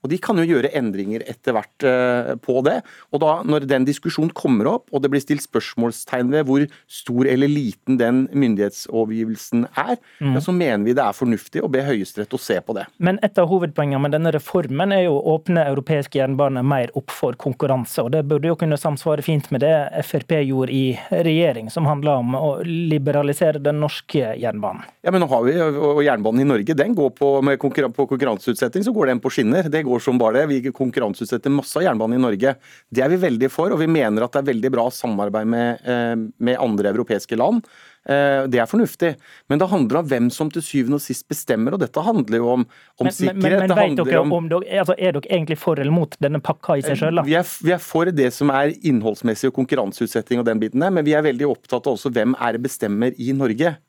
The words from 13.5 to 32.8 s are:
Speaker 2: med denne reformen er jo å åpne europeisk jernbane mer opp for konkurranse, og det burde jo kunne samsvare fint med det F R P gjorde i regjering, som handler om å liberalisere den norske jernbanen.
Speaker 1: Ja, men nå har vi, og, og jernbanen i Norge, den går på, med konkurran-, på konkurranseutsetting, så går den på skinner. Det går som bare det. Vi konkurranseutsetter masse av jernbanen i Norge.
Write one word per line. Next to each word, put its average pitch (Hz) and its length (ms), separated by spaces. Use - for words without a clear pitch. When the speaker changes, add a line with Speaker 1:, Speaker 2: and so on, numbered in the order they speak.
Speaker 2:
med 143 100
denne 160 220
reformen 160 600
er 190 120
jo 147 180
å 160 160
åpne 165 300
europeisk 139 420
jernbane 135 540
mer 139 320
opp - 140
for 127 240
konkurranse, 131 680
og 120 80
det 151 160
burde 151 220
jo 165 80
kunne 160 180
samsvare 147 480
fint 151 300
med 127 80
det 147 320
F - 240
R 139 100
P 156 200
gjorde 131 260
i 131 260
regjering, 156 580
som 165 140
handler 143 340
om 123 160
å 151 300
liberalisere 147 1000
den 147 180
norske 135 600
jernbanen. 107 420
Speaker 1:
Ja, 175 60
men 185 100
nå 156 80
har 123 160
vi, 160 160
og, 151 160
og 143 40
jernbanen 117 380
i 139 40
Norge, 131 300
den 190 200
går 147 200
på, 139 300
med 139 140
konkurran-, 135 340
på 135 160
konkurranseutsetting, 127 720
så 226 120
går 165 120
den 123 140
på 131 100
skinner. 151 400
Det 151 140
går 123 160
som 127 180
bare 120 280
det. - 20
Vi 135 240
konkurranseutsetter 120 800
masse 139 240
av 160 60
jernbanen 117 340
i 131 60
Norge. 123 340